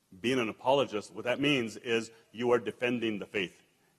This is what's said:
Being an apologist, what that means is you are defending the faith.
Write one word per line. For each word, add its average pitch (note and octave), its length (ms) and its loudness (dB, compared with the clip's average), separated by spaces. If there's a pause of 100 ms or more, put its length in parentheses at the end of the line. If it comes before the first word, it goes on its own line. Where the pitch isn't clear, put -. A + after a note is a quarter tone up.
(200)
Being B2 200 2
an A2 80 0
apologist, A2 680 0
what G#2+ 100 -12
that A#2+ 160 -2
means B2+ 360 0
is A2+ 340 -2 (220)
you A#2+ 200 0
are B2 60 6
defending A2+ 600 -2
the F#2 80 -8
faith. F#2+ 360 -4 (360)